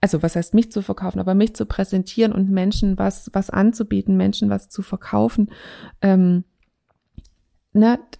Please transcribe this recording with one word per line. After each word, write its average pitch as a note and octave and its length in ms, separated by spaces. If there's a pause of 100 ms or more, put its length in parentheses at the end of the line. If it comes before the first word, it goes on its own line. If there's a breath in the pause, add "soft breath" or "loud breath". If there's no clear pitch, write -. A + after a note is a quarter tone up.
Also E3 220
was E3 140
heißt E3+ 180
mich A3+ 180
zu G3+ 100
verkaufen, F#3+ 380
aber F#3 140
mich A3 200
zu G#3+ 100
präsentieren G3 680
und F#3+ 180
Menschen F#3+ 480
was, G3 340
was G3 160
anzubieten, G3+ 680
Menschen G3 340
was G3 180
zu - 140
verkaufen. G#3 680 (520 loud breath)
Ähm, F3+ 420 (1300)
ne, A3+ 280 (200)